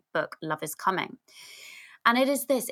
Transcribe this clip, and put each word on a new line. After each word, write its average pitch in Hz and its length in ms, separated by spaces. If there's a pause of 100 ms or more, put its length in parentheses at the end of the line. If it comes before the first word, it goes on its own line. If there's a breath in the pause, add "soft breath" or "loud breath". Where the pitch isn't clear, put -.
(120)
book, - 300
Love 156 220
is 160 100
Coming. - 440 (840 loud breath)
And 233 140
it 262 100
is 269 200
this, 262 240